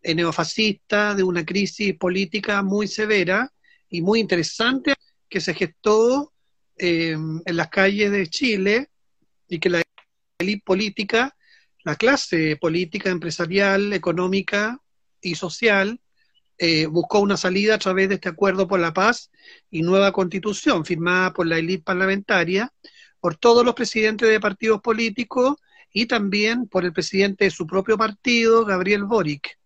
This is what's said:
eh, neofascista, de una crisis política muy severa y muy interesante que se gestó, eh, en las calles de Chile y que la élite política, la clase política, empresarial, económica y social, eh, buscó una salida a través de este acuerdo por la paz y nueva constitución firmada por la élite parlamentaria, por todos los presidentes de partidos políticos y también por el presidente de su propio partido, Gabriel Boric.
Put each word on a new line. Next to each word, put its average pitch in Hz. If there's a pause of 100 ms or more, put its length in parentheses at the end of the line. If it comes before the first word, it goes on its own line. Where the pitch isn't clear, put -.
eh, 165
neofascista, 202
de 196
una 175
crisis 196
política 196
muy 202
severa 208 (380)
y 175
muy 202
interesante 226 (360)
que 180
se 180
gestó, 226 (440)
eh, 165
en 160
las 160
calles 202
de 196
Chile 214 (580)
y 170
que 180
la 175 (580)
élite 202
política, 214 (480)
la 151
clase 170
política, 175
empresarial, 190
económica 190 (420)
y 170
social, 202 (580)
eh, 165
buscó 160
una 202
salida 202
a 208
través 190
de 196
este 190
acuerdo 190
por 190
la 165
paz 208 (400)
y 160
nueva 190
constitución 190
firmada 180
por 170
la 165
élite 165
parlamentaria, 190 (480)
por 165
todos 240
los 240
presidentes 220
de 220
partidos 214
políticos 233 (360)
y 214
también 214
por 185
el 175
presidente 196
de 190
su -
propio 190
partido, 226
Gabriel 202
Boric. 175